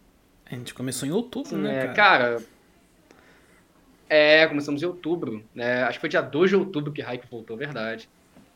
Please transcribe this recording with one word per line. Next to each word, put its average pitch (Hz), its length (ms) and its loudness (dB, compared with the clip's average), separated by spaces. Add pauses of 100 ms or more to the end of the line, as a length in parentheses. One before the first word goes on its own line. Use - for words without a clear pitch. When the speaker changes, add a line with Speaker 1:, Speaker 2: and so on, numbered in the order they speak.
(460)
Speaker 1:
A 135 100 -14
gente 123 200 -14
começou 127 320 -6
em 147 40 -4
outubro, 240 380 -4
Speaker 2:
Sim, 165 80 -8
Speaker 1:
né, 139 220 -2
Speaker 2:
é, 131 80 -2
Speaker 1:
cara? 123 80 -8 (400)
Speaker 2:
cara... 113 80 -6 (1600)
é, 156 400 8
começamos 147 340 -2
em 170 40 -2
outubro, 156 580 -6 (100)
né? 123 300 -2
Acho 123 140 0
que - 40 -16
foi 160 80 -4
dia 139 120 0
dois 147 280 2
de 196 60 2
outubro 151 380 -2
que 139 80 -10
Haikyuu 123 280 -10
voltou, 113 280 -12
verdade. 113 500 -8 (480)